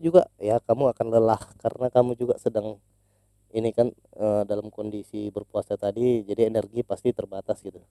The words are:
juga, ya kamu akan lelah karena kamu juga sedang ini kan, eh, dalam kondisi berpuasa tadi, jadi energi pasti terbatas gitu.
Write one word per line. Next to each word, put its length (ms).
juga, 240
ya 160
kamu 320
akan 240
lelah 280
karena 320
kamu 240
juga 240
sedang 400
ini 200
kan, 200
eh, 520
dalam 240
kondisi 600
berpuasa 480
tadi, 480
jadi 240
energi 320
pasti 320
terbatas 480
gitu. 160